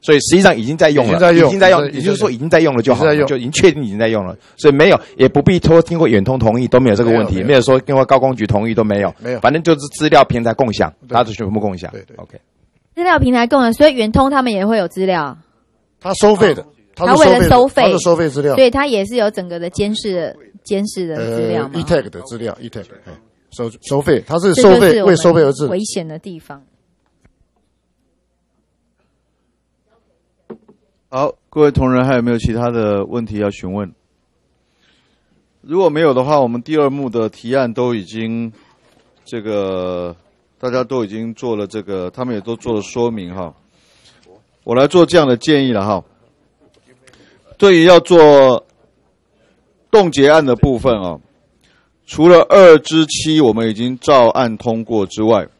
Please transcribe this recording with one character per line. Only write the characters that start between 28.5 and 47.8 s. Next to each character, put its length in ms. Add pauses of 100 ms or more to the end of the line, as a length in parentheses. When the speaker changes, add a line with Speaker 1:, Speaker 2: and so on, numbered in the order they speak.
Speaker 4:
好， 240 (160)
各 120
位 100
同 220
仁 120
还 100
有 60
没 100
有 60
其 160
他 160
的 360
问 200
题 120
要 120
询 240
问？ 200 (1700)
如 180
果 100
没 120
有 120
的 100
话， 160
我 80
们 140
第 160
二 120
幕 200
的 200
提 260
案 180
都 220
已 80
经， 480 (720)
这 180
个， 720 (440)
大 100
家 140
都 220
已 20
经 260
做 220
了 100
这 180
个， 280
他 140
们 100
也 60
都 140
做 180
了 80
说 280
明 240
哈。 200 (1120)
我 120
来 120
做 180
这 120
样 80
的 120
建 300
议 40
了 140
哈。 180 (1500)
对 220